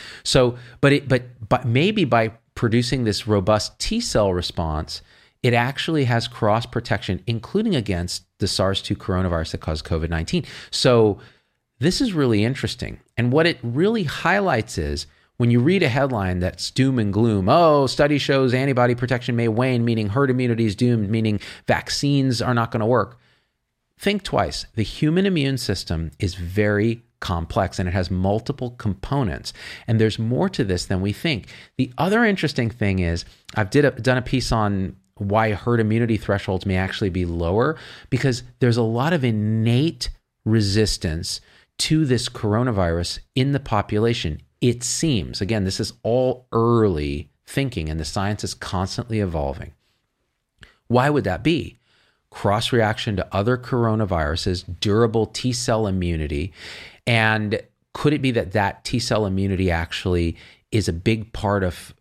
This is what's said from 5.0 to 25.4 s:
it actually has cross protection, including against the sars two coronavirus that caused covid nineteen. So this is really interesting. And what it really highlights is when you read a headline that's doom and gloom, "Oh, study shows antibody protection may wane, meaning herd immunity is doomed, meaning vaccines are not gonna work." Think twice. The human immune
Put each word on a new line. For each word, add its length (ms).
it 100
actually 520
has 240
cross 360
protection, 640
including 480
against 500
the 100
sars 320
two 140
coronavirus 580
that 80
caused 240
covid 240
nineteen. 360
So 480
this 220
is 140
really 300
interesting. 560
And 160
what 140
it 160
really 420
highlights 760
is 280
when 140
you 100
read 220
a 60
headline 500
that's 320
doom 280
and 140
gloom, 360
"Oh, 380
study 320
shows 360
antibody 400
protection 420
may 120
wane, 360
meaning 240
herd 220
immunity 340
is 120
doomed, 340
meaning 300
vaccines 760
are 140
not 160
gonna 160
work." 320
Think 240
twice. 520
The 80
human 440
immune 320